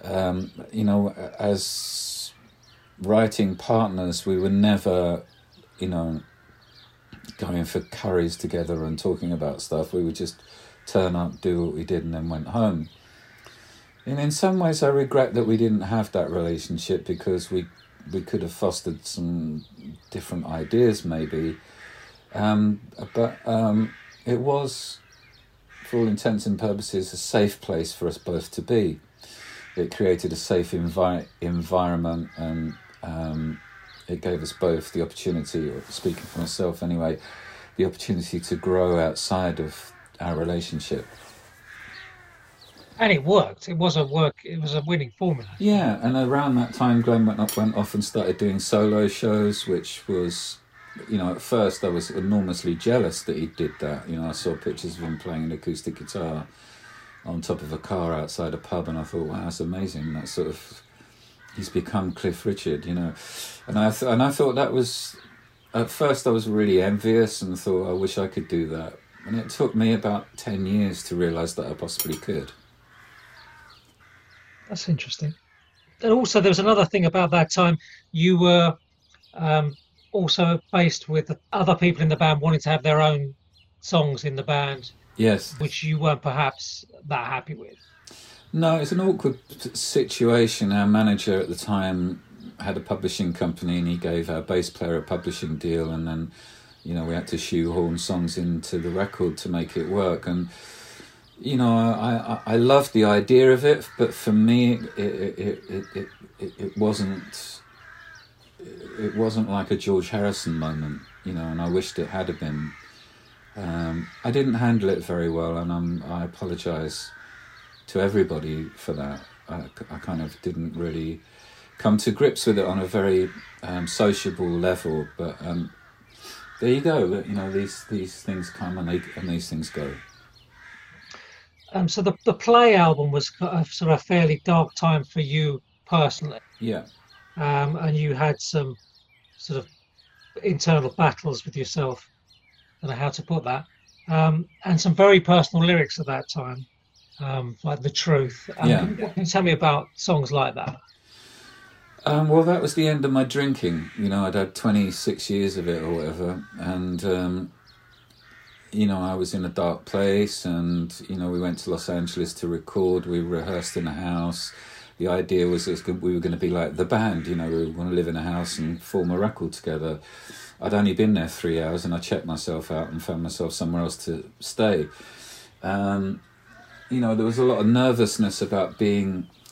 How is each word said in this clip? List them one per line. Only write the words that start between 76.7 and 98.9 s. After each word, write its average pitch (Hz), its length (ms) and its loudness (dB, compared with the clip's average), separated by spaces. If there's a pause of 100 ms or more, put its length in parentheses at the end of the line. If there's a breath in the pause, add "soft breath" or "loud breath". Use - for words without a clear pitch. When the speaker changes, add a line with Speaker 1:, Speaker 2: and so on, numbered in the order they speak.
Speaker 2:
thing 185 200 2
about 175 260 4
that 165 200 4
time. 170 260 4 (340 loud breath)
You 170 280 4
were, 175 360 6 (600)
um, 151 400 2 (360)
also 170 480 2 (120)
faced 175 360 2
with 156 240 -2 (220)
other 185 220 4
people 175 260 2
in 156 80 4
the 156 60 4
band 156 260 2
wanting 156 200 2
to 151 80 -2
have 156 120 2
their 151 180 4
own 143 360 2 (460)
songs 147 420 0
in 139 120 -4
the 135 60 -4
band, 143 500 -4 (260)
Speaker 1:
Yes. 110 420 2
Speaker 2:
which 151 240 -4
you 156 160 0
weren't 147 240 2
perhaps 135 600 -4 (220)
that 131 220 -4
happy 131 260 -6
with. - 220 -16 (800 loud breath)
Speaker 1:
No, 160 240 4
it's 147 140 -2
an 180 100 2
awkward 175 360 0 (140)
s-, - 280 -10
situation. 117 920 2
Our 101 160 4
manager 104 520 4
at 90 80 -2
the 85 80 -6
time 92 680 -2 (360)
had 98 160 -6
a 92 40 -6
publishing 92 540 -4
company, 87 440 -2
and 87 100 0
he 85 100 -2
gave 85 340 -4
our 80 100 -4
bass 90 300 -2
player 85 260 -4
a 78 60 -4
publishing 85 540 -6
deal, 82 340 -2
and 80 160 -4
then, 80 240 -6 (520 loud breath)
you 85 120 -6
know, 80 100 -2
we 82 80 -4
had 82 140 -4
to 82 100 -4
shoehorn 85 640 0
songs 87 360 -2
into 87 440 -2
the 85 100 -4
record 90 500 -2